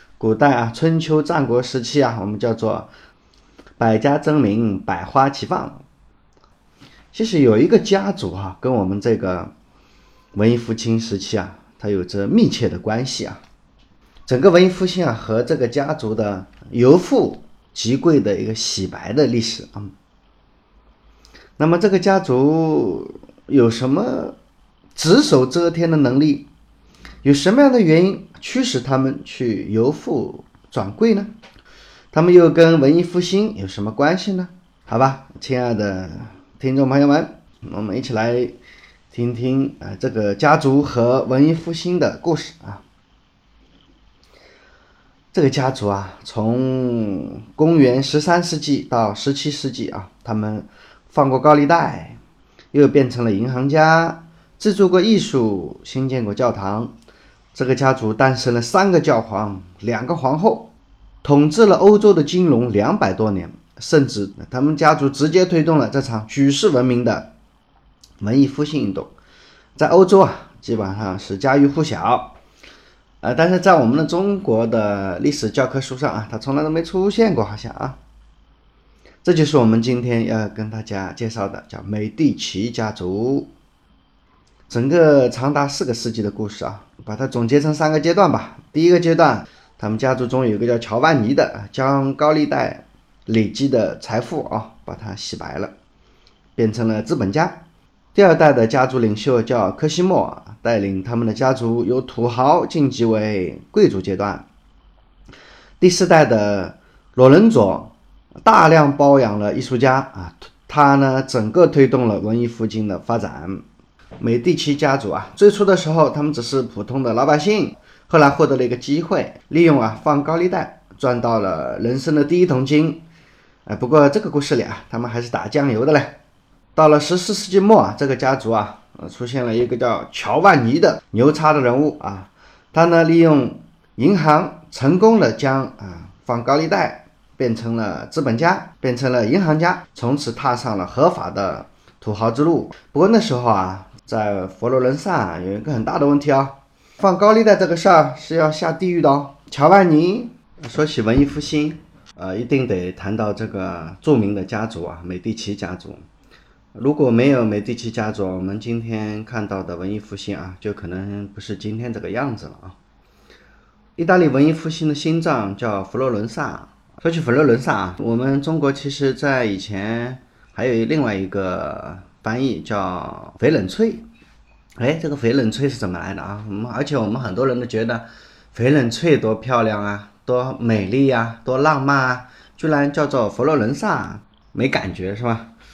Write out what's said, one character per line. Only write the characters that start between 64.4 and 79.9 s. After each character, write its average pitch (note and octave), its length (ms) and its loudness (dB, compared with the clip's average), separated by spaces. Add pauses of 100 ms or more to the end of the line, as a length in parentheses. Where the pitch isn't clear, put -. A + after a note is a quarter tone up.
他 B2+ 100 -4
们 D3+ 160 0
家 D3+ 180 4
族 C#3 140 0
直 C#3+ 200 -2
接 F3+ 160 4
推 F3 200 0
动 D#3+ 120 2
了 B2 120 2
这 C3+ 120 -2
场 A2 280 -6
举 C#3 220 2
世 C#3+ 180 2
闻 B2+ 160 2
名 B2 180 0
的 A2+ 300 -4 (880)
文 A#2 200 0
艺 C#3 60 6
复 C#3+ 180 -4
兴 D3 200 -4
运 G2 100 -4
动， - 140 -10 (680)
在 D3+ 120 0
欧 F#3 160 8
洲 F#3+ 160 6
啊， - 280 0 (120)
基 A#2 160 -6
本 G2 200 -4
上 G2 220 -6
是 - 180 -10
家 C3 200 0
喻 C#3+ 100 6
户 C#3+ 160 0
晓。 A2 540 -2 (840)
呃， A#2+ 140 -4
但 E3 160 2
是 F#3 80 2
在 F3+ 160 4
我 C#3+ 100 4
们 A#2+ 120 2
的 D#3 100 0
中 F#3+ 320 -2
国 A2+ 280 0
的 G2+ 520 -2
历 C#3+ 140 0
史 A2+ 180 -4
教 C3 160 0
科 C3+ 140 -4
书 C3 180 -10
上 B2+ 160 -4
啊， A2 160 -8
他 A2 80 -8
从 C3+ 160 -6
来 D3 80 0
都 D#3 80 -2
没 E3 120 -2
出 F#3+ 280 -2
现 G#3+ 240 0
过， A2+ 100 0
好 G2+ 120 -10
像 - 160 -14
啊。 - 260 -10 (1200)
这 F3 120 2
就 D#3 100 2
是 C#3+ 140 2
我 A#2+ 60 4
们 A2+ 180 4
今 B2 180 -2